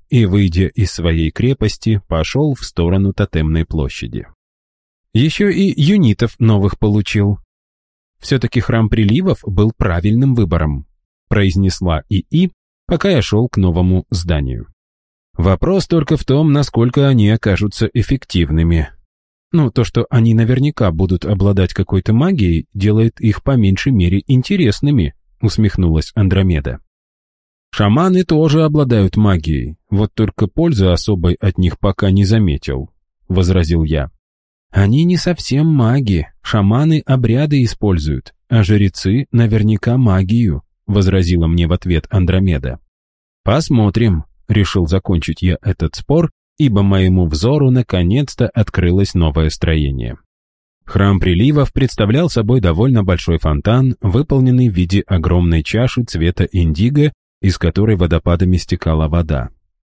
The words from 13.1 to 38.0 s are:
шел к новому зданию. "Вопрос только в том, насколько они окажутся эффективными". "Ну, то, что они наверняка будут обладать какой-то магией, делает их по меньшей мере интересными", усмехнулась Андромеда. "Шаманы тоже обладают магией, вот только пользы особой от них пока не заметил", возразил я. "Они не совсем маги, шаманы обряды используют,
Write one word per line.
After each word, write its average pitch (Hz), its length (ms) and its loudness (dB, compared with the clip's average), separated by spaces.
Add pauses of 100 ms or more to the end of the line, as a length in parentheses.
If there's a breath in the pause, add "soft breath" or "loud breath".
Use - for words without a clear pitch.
шел 110 280 0
к - 80 -6
новому 92 540 0
зданию. 73 560 -4 (680)
"Вопрос 95 540 0
только 160 280 0
в - 80 -2
том, 147 300 2
насколько 139 560 0
они 110 220 4
окажутся 104 640 -2
эффективными". 82 920 0 (640)
"Ну, 151 160 2
то, 120 140 0
что - 260 -4
они 113 240 2
наверняка 123 580 0
будут 87 340 -2
обладать 95 480 0
какой-то 95 380 -2
магией, 113 600 0
делает 107 480 0
их 110 220 0
по 139 120 0
меньшей 101 360 2
мере 95 340 2
интересными", 131 880 0 (280)
усмехнулась 90 760 0
Андромеда. 92 640 0 (920)
"Шаманы 170 520 2
тоже 156 400 2
обладают 131 520 0
магией, 80 600 0 (140)
вот 104 240 0
только 107 320 -2
пользы 139 400 0
особой 87 480 0
от - 240 -2
них 90 180 0
пока 101 320 -2
не 98 160 2
заметил", 78 640 -2 (380)
возразил 87 560 0
я. 76 260 -4 (600)
"Они 104 320 2
не 175 140 2
совсем 156 500 -2
маги, 127 600 0 (140)
шаманы 127 640 0
обряды 131 580 0
используют, 78 680 -2 (160)